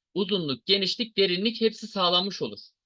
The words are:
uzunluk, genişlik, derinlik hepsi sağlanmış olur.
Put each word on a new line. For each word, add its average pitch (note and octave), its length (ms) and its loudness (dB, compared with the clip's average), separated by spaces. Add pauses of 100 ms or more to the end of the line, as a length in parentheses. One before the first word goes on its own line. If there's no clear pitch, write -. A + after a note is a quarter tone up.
(160)
uzunluk, F3 520 -2
genişlik, G3 500 0
derinlik G3 440 2
hepsi A3 260 0
sağlanmış F3+ 560 0
olur. G#2 160 -6 (280)